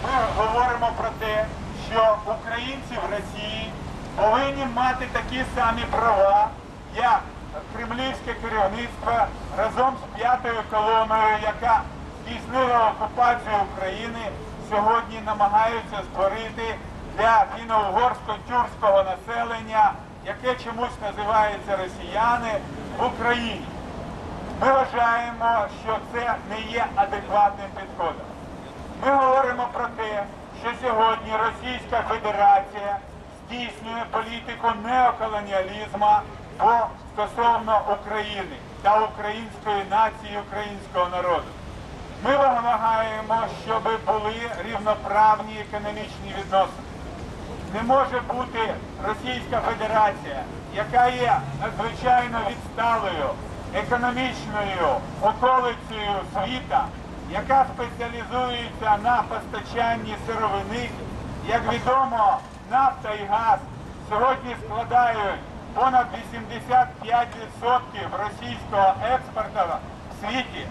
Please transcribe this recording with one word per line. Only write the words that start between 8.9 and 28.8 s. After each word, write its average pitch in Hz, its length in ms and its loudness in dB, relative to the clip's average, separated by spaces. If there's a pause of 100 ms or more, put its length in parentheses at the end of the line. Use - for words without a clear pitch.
разом 254 400 2
з - 200 -12
п'ятою 233 540 2
колоною, 220 720 4
яка 220 380 2 (420)
здійснила 233 680 2
окупацію 233 640 2 (180)
України, 208 580 -6 (380)
сьогодні 220 560 2
намагаються 214 720 2 (140)
створити 220 640 0 (420)
для 220 280 6 (100)
фіно-угорсько-тюркського 220 1500 2
населення, 220 880 0 (340)
яке 247 380 -2
чомусь 233 380 -6
називається 208 760 0
росіяни, 214 840 0 (380)
в 214 80 2
Україні. 233 600 0 (960)
Ми 226 120 4
вважаємо, 233 920 2 (180)
що 220 140 -2 (160)
це 240 220 -2 (140)
не 220 120 -6
є 226 240 -2 (100)
адекватним 202 800 2
підходом. 180 520 -6 (800)